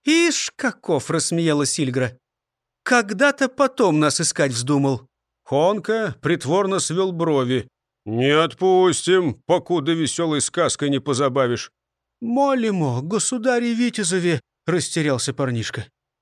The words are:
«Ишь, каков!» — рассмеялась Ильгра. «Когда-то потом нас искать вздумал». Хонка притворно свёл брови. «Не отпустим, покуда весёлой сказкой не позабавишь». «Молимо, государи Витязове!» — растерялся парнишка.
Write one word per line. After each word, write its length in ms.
«Ишь, 520
каков!» — 560
рассмеялась 640
Ильгра. 400
«Когда-то 640
потом 520
нас 200
искать 320
вздумал». 560
Хонка 760
притворно 600
свёл 320
брови. 560
«Не 260
отпустим, 1040
покуда 460
весёлой 480
сказкой 500
не 100
позабавишь». 720
«Молимо, 800
государи 760
Витязове!» — 640
растерялся 680
парнишка. 540